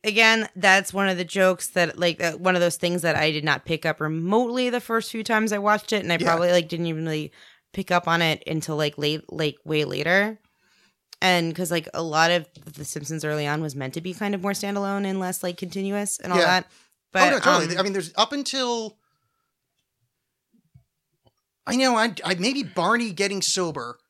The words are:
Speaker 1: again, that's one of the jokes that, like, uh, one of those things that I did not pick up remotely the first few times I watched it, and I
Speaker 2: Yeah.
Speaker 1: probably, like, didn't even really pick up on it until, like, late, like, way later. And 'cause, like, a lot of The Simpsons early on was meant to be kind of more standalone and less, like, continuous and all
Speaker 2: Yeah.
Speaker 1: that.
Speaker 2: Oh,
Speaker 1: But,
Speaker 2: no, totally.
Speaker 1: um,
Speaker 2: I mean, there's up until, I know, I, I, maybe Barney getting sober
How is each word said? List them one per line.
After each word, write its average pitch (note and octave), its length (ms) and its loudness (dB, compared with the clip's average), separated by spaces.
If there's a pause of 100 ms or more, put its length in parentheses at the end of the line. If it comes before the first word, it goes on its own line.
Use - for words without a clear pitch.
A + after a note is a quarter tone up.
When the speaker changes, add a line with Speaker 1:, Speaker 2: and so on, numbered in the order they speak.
Speaker 1:
again, A3 520 4
that's F#3+ 380 4
one G3 160 2
of F#3 80 0
the F3+ 80 -2
jokes F#3 440 2
that, F3 280 0
like, - 240 0
uh, E3+ 120 0
one F#3 220 2
of F3 60 4
those E3+ 160 2
things F3 240 -2
that D#3+ 140 0
I D3+ 160 2
did D3+ 120 -2
not D3 220 0
pick D#3+ 200 -4
up D#3 140 -2
remotely A3 720 0
the A#3+ 120 -2
first A3+ 300 -4
few A3 120 -6
times A3 280 2
I G#3 60 -2
watched G#3 360 0
it, G#3 100 0
and F3 80 -2
I E3 80 2
Speaker 2:
Yeah. E3+ 80 0
Speaker 1:
probably, E3+ 240 2
like, E3+ 160 4
didn't E3+ 200 -4
even D#3+ 180 -4
really D#3 260 -4 (420)
pick - 180 -4
up F3 160 2
on E3+ 140 2
it D#3+ 260 0
until, D#3 280 -4
like, D3+ 220 -2
late, D3 340 -2
like, D#3 320 -2
way D3+ 220 0
later. F#3 540 0 (840)
And F3 340 2
'cause, E3+ 140 -4
like, E3 240 -2
a - 80 -4
lot E3 300 2
of E3+ 160 0 (180)
The D3+ 200 -14
Simpsons D#3 400 -8
early D3+ 200 -2
on D3+ 160 -2
was D3 140 -6
meant C3+ 200 -8
to - 60 -6
be F3+ 120 -8
kind G3+ 200 -4
of F#3 80 -4
more G3 120 -2
standalone G3+ 520 -4
and F#3+ 140 -2
less, F#3 240 -6
like, F3 140 -6
continuous G3 640 -6
and F#3 120 -6
all F3+ 80 4
Speaker 2:
Yeah. E3+ 60 6
Speaker 1:
that. F3+ 240 2
Speaker 2:
Oh, - 60 -20 (360)
Speaker 1:
But, F#3 200 6
Speaker 2:
no, A3+ 80 2
totally. F3 360 2
Speaker 1:
um, F#3 40 -2
Speaker 2:
I F#3+ 40 2
mean, G3 100 -2
there's E3 220 -6
up A3 160 2
until, B3 680 -4 (2750)
I A#3 80 -2
know, B3+ 220 4
I, A3 160 2 (100)
I, F3+ 120 0
maybe B3+ 280 -2
Barney G#3 480 0
getting G3 300 -2
sober C#3 580 -4 (100)